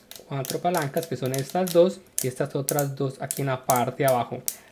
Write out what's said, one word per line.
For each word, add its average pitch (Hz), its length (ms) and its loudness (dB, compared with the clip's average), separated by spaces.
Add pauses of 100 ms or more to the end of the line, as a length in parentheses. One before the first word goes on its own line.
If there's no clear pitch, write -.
(280)
cuatro 139 320 -4
palancas 165 460 0
que - 100 -6
son 131 180 -2
estas 170 380 0
dos 175 300 6 (220)
y 135 40 0
estas 139 280 -4
otras 143 400 0
dos 135 260 -4
aquí 139 220 -4
en 139 40 0
la 131 160 -4
parte 123 380 2
de 139 80 4
abajo. 123 320 0 (300)